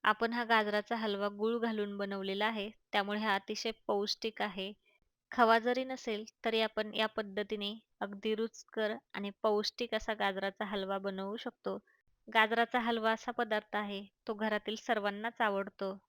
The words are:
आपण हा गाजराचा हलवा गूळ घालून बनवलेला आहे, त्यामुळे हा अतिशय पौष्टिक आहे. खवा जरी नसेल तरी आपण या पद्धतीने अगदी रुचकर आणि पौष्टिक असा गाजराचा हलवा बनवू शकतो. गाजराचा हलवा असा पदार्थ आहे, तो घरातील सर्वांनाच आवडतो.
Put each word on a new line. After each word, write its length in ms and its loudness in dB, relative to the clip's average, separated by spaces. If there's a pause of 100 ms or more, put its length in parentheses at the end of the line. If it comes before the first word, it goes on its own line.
आपण 280 2
हा 120 -2
गाजराचा 520 2
हलवा 320 0
गूळ 300 0
घालून 380 -2
बनवलेला 500 -2
आहे, 220 -2 (240)
त्यामुळे 280 0
हा 140 2
अतिशय 360 -2 (160)
पौष्टिक 560 -2
आहे. 300 -4 (600)
खवा 260 8
जरी 260 2
नसेल 400 -6 (200)
तरी 160 2
आपण 340 -2
या 120 2
पद्धतीने 680 -4 (260)
अगदी 340 -2
रुचकर 600 -2 (200)
आणि 160 -6 (120)
पौष्टिक 520 0
असा 200 -2
गाजराचा 500 -2
हलवा 340 -4
बनवू 380 -6
शकतो. 400 -6 (520)
गाजराचा 500 4
हलवा 340 2
असा 200 -4
पदार्थ 440 -2
आहे, 280 -4 (220)
तो 80 -4
घरातील 420 0
सर्वांनाच 640 -2
आवडतो. 560 0 (120)